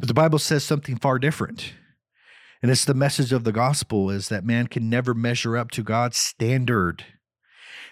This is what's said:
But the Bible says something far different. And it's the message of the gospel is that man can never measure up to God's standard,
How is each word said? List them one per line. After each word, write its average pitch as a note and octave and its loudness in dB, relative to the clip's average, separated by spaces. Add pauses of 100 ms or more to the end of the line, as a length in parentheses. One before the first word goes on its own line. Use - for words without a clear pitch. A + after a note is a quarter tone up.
But B2+ -4
the A#2+ 2
Bible D#3 6
says C#3+ 0
something C#3+ -2
far C3 2
different. - -4 (880)
And B2 4
it's - 2
the C#3+ 4
message C3+ 2
of A#2+ 0
the A2+ 0
gospel A2+ 0
is G2 -4
that G2+ -4
man A#2+ 0
can A#2 -4
never B2 0
measure A#2 -2
up A#2 -2
to A2+ -6
God's A#2 0
standard, A#2 0 (880)